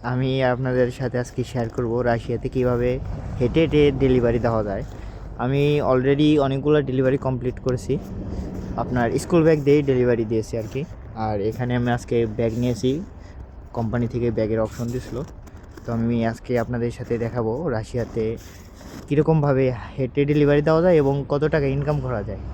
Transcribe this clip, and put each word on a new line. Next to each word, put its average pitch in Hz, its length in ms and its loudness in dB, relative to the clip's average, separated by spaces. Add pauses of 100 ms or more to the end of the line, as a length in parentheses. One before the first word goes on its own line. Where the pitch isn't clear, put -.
(100)
আমি 127 200 0 (220)
আপনাদের 127 360 2 (100)
সাথে 127 200 -2
আজকে 123 260 -4
শেয়ার 120 260 -4
করব 120 220 -2 (180)
রাশিয়াতে 117 380 -2
কীভাবে 123 420 0 (460)
হেঁটে 123 260 2
হেঁটে 147 200 4 (200)
ডেলিভারি 120 440 4
দেওয়া 113 220 2
যায়। 101 160 -4 (540)
আমি 135 240 0 (280)
already 139 400 4 (140)
অনেকগুলো 139 340 2 (100)
ডেলিভারি 131 380 2
কমপ্লিট 127 380 -2
করেছি, 127 300 -2 (800)
আপনার 120 300 0 (120)
স্কুল 165 260 2
ব্যাগ 156 220 6
দিয়েই 147 240 6
ডেলিভারি 123 400 2
দিয়েছি 110 280 -2
আর 107 120 -6
কি। 135 120 -6 (340)
আর 110 200 -4 (120)
এখানে 123 280 -4
আমি 120 200 0
আজকে 120 200 -4 (200)
ব্যাগ 113 220 0
নিয়েছি, 123 320 0 (840)
কোম্পানি 117 360 -2
থেকে 120 280 0
ব্যাগের 110 240 0
অপশন 110 320 -4
দিছিল। 123 240 -8 (640)
তো - 160 -12
আমি 117 200 0 (140)
আজকে 117 220 -6 (100)
আপনাদের 120 360 -2
সাথে 120 160 -4 (100)
দেখাবো 113 280 -2 (240)
রাশিয়াতে 110 480 -4 (840)
কীরকমভাবে 143 580 4 (320)
হেঁটে 131 240 -2 (100)
ডেলিভারি 147 380 6
দেওয়া 160 160 6
যায় 180 180 6
এবং 135 120 4 (160)
কত 143 120 0 (120)
টাকা 143 120 2 (100)
ইনকাম 147 280 0
করা 123 240 -2
যায়। 95 140 -8 (120)